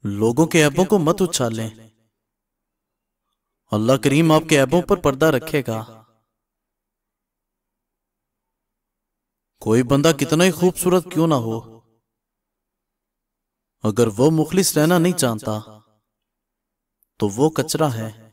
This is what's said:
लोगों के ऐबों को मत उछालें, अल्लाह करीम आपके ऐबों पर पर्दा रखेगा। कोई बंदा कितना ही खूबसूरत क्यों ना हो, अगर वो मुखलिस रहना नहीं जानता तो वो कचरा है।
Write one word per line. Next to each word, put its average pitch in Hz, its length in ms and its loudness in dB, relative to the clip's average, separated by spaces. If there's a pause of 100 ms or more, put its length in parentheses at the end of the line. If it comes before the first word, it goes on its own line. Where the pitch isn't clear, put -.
लोगों 113 420 0
के 165 140 2
ऐबों 151 240 2
को 202 160 0
मत 165 220 0
उछालें, 113 680 -6 (1800)
अल्लाह 113 260 2
करीम 151 340 2
आपके 156 240 2
ऐबों 139 260 2
पर 190 180 -2
पर्दा 143 320 2
रखेगा। 123 500 -4 (3750)
कोई 113 220 2
बंदा 143 300 2
कितना 156 300 0
ही 190 80 4
खूबसूरत 175 600 0
क्यों 160 140 0
ना 156 120 2
हो, 113 220 -6 (2250)
अगर 113 260 2
वो 123 220 2
मुखलिस 160 440 0
रहना 160 220 2
नहीं 175 180 0
जानता 110 420 -4 (1600)
तो 107 100 0
वो 123 260 0
कचरा 135 340 -2
है। 110 220 -10 (200)